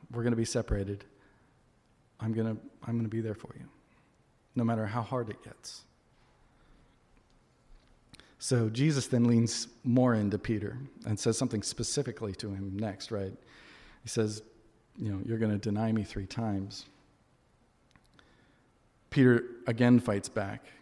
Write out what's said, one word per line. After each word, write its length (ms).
We're 120
gonna 120
be 100
separated. 580
I'm 120
gonna, 220
I'm 140
gonna 120
be 120
there 140
for 220
you, 80
no 80
matter 220
how 160
hard 280
it 140
gets." 400
So 320
Jesus 380
then 160
leans 460
more 300
into 240
Peter 400
and 120
says 200
something 260
specifically 720
to 140
him 280
next, 320
right? 240
He 60
says, 340
you 140
know, 140
"You're 140
gonna 180
deny 360
me 100
three 240
times." 580
Peter 360
again 340
fights 280
back. 380